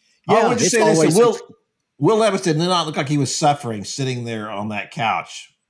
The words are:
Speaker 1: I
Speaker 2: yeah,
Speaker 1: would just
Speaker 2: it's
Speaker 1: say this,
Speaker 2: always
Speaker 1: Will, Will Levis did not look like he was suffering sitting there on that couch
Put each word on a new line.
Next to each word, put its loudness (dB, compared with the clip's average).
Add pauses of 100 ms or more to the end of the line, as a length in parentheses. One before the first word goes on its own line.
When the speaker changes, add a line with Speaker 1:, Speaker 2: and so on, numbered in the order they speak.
(300)
Speaker 1:
I 4
Speaker 2:
yeah, 4
Speaker 1:
would 0
just 2
Speaker 2:
it's 2
Speaker 1:
say 4
this, 4
Speaker 2:
always 4
Speaker 1:
Will, 4 (600)
Will 2
Levis 0
did 0
not 0
look -8
like -4
he 0
was -2
suffering -2
sitting -6
there -8
on -6
that -8
couch -4 (180)